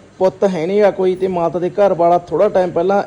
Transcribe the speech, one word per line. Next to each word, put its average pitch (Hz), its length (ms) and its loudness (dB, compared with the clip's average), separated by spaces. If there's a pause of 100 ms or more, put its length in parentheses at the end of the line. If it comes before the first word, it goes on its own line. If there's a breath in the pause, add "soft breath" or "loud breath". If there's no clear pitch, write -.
(180)
ਪੁੱਤ 190 260 0
ਹੈ 180 220 -2
ਨਹੀਂ 202 160 0
ਆ 196 80 4
ਕੋਈ 185 240 0
ਤੇ 185 140 -4
ਮਾਤਾ 175 300 -2
ਦੇ 175 120 -4
ਘਰ 190 240 0
ਵਾਲਾ 170 240 2
ਥੋੜ੍ਹਾ 170 300 0
ਟਾਈਮ 185 220 0
ਪਹਿਲਾਂ 185 360 0